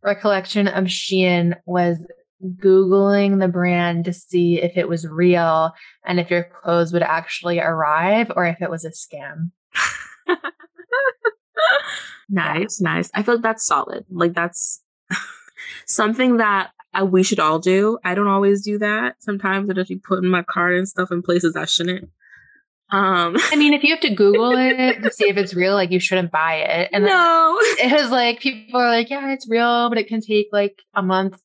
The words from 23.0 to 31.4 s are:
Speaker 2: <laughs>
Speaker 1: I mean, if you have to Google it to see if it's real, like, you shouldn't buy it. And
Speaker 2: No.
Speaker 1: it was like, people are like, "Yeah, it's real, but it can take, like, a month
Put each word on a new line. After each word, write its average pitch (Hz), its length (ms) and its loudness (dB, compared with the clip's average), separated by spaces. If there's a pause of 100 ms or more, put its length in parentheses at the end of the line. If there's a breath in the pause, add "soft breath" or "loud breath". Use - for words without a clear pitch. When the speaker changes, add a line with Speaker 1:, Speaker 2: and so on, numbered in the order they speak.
Speaker 2:
<laughs> - 80 -2
Speaker 1:
I 302 40 0
mean, 294 180 4
if 285 100 -2
you 294 100 4
have 320 60 -8
to 269 140 0
Google 214 420 4
it 254 460 2
to 226 100 0
see 208 160 2
if 190 80 0
it's 180 180 -2
real, 185 200 2
like, 185 180 0
you 180 80 2
shouldn't 180 320 -2
buy 160 240 0
it. 165 360 -2
And 403 120 2
Speaker 2:
No. 339 560 4
Speaker 1:
it 381 320 2
was 285 180 2
like, 240 300 0
people 233 400 -4
are 240 100 2
like, 233 180 0
"Yeah, 277 240 -6
it's 262 160 -8
real, 240 400 2
but 226 100 -2
it 220 100 -4
can 226 120 -4
take, 214 320 0
like, 202 300 -2 (120)
a 202 80 -2
month 190 420 -2